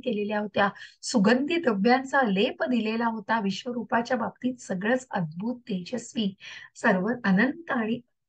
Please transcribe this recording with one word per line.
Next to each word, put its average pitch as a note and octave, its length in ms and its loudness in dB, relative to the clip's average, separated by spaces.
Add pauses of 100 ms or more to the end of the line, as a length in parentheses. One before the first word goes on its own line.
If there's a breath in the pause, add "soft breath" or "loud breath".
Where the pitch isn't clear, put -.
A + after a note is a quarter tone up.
केलेल्या G#3 340 -2
होत्या, G#3 300 0 (340 loud breath)
सुगंधी B3+ 540 4
द्रव्यांचा C4 680 2
लेप A3+ 420 2
दिलेला A3+ 420 0
होता. A3 340 -2
विश्वरूपाच्या A#3 760 -2
बाबतीत A#3+ 400 -4
सगळंच A3 540 -2
अद्भुत, F#3+ 500 -4
तेजस्वी, G3+ 720 -4 (400 loud breath)
सर्व G3 320 2 (180)
अनंत G#3 460 2
आणि A#3 300 -2 (280)